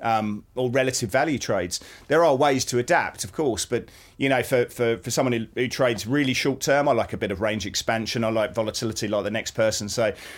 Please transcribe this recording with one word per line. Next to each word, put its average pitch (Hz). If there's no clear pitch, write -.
um, 107
or 127
relative 127
value 139
trades. 92
There 160
are 147
ways 139
to 123
adapt, 120
of -
course, 131
but, 113
you 135
know, 127
for, 123
for, 117
for -
someone 131
who, 113
who 123
trades 120
really 131
short 131
term, 143
I 135
like 113
a 107
bit 104
of 92
range 107
expansion. 113
I 113
like 107
volatility 110
like 104
the 104
next 107
person. 110
So 107